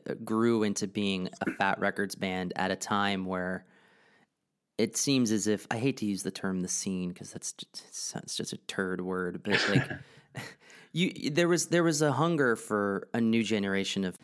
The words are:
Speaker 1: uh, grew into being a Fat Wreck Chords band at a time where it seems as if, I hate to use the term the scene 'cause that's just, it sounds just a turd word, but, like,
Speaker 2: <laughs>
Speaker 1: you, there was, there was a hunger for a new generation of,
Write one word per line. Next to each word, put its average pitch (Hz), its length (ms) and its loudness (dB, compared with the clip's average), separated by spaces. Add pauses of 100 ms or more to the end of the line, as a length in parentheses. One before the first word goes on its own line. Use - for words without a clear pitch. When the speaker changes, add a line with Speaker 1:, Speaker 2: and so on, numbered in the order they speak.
Speaker 1:
uh, - 60 -2
grew 113 480 4
into 104 220 0
being 95 440 0 (180)
a - 40 -2
Fat 98 280 2
Wreck 101 160 0
Chords - 200 -2
band 92 420 -4
at 95 140 0
a 95 40 0
time 101 500 0
where 92 400 -4 (1120)
it 110 200 0
seems 127 340 4
as 104 160 2
if, 104 240 2
I 120 60 -2
hate 131 200 0
to - 80 -4
use 101 180 -2
the 95 80 -2
term 95 300 -4
the 90 60 -4
scene 90 460 -4
'cause - 180 -14
that's - 220 -10
just, - 340 -16
it - 80 -20
sounds - 400 -8
just - 160 -6
a - 60 -8
turd 92 420 -4
word, 92 440 -4
but, 101 260 0
like, 104 200 2 (460)
Speaker 2:
<laughs> - 560 -16
Speaker 1:
you, - 400 -2
there 170 160 2
was, 170 200 2
there 170 160 4
was 156 180 4
a 147 100 4
hunger 143 460 4
for 101 560 -2
a 120 80 2
new 113 220 4
generation 98 600 0
of, 90 200 -4